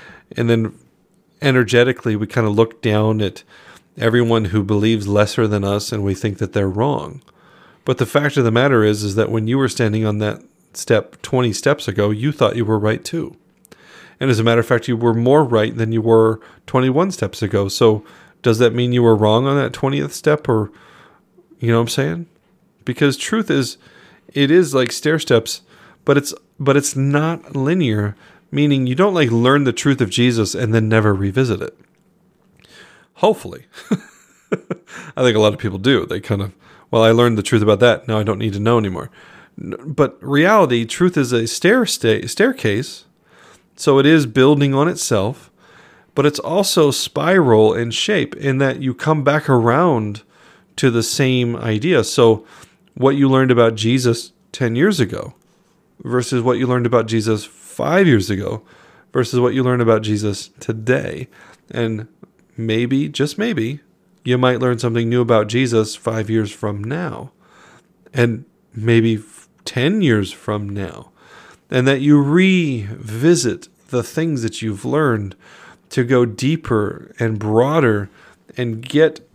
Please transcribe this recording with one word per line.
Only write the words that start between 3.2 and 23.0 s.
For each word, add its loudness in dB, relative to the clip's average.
everyone 2
who 0
believes 0
lesser 2
than -2
us -4
and -4
we 0
think -6
that -6
they're 0
wrong. -4
But -2
the -2
fact -2
of 2
the 2
matter 2
is, 0
is -4
that 0
when -4
you -2
were 0
standing -2
on -2
that -6
step -4
twenty -2
steps -2
ago, -2
you -4
thought 0
you -2
were 0
right -2
too. -8
And 0
as 2
a 0
matter 2
of -4
fact, 0
you -2
were 2
more 4
right 0
than -2
you 0
were 4
twenty-one 0
steps -8
ago. 0
So 2
does 2
that 4
mean -2
you 2
were 6
wrong 2
on 0
that -2
twentieth -4
step? -2
Or, 0
you -2
know 4
what 4
I'm -4
saying? -4
Because 0